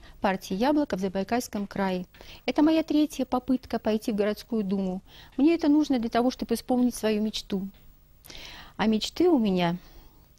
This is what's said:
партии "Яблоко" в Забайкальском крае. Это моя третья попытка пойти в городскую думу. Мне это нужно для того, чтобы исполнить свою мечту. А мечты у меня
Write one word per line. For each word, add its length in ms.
партии 340
"Яблоко" 420
в 40
Забайкальском 640
крае. 400
Это 160
моя 220
третья 400
попытка 560
пойти 320
в 20
городскую 480
думу. 400
Мне 200
это 120
нужно 300
для 100
того, 220
чтобы 240
исполнить 400
свою 260
мечту. 460
А 100
мечты 420
у 120
меня 360